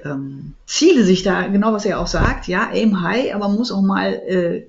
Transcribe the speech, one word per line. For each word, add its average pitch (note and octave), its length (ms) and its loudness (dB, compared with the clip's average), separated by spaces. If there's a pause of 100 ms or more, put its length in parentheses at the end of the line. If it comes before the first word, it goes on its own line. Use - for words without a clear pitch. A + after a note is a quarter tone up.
ähm, C#3 520 -10 (100)
Ziele D4 400 4
sich F#3 180 4
da, F3+ 240 0
genau G3+ 240 2
was G#3 140 -2
er E3 160 -2
auch F3 60 -4
sagt, G3+ 420 0
ja, F#3+ 240 -2
aim G3 280 2
high, G3+ 320 -2
aber G3+ 140 -2
man G3+ 100 0
muss A#3 140 -2
auch G3 100 -2
mal, G3 340 0 (120)
äh, F3+ 420 -2